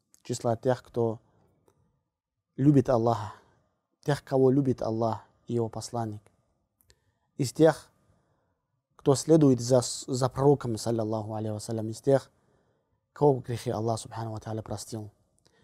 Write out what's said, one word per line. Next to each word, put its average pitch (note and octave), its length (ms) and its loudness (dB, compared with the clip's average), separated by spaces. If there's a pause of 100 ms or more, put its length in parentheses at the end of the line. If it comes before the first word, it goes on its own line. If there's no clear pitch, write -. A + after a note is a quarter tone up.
(240)
числа A#2+ 320 -4
тех, B2 280 -2
кто A#2 360 -4 (1400)
любит C#3 340 4
Аллаха, A2+ 440 0 (720)
тех, C#3+ 180 -2
кого C3 280 2
любит C3 300 0
Аллах A2+ 400 -4 (260)
и A#2+ 80 -6
Его A#2 120 -2
посланник, A2 540 -10 (1160)
из C3 140 -4
тех, D#3 380 2 (1040)
кто C#3+ 200 4
следует C#3+ 440 4
за, B2 220 4
за B2+ 480 -4
пророком, C3 480 2
саллаллаху A2 560 -4
алейхи G#2+ 200 -6
вассалям, A2 360 -8
из A2 120 -12
тех, C#3 300 2 (840)
кого C#3+ 260 2
грехи A#2+ 320 -8
Аллах, A2 280 -4
субхану A2+ 320 -10
ва A2 80 -10
тааля, A2 220 -8
простил, G#2+ 500 -12 (520)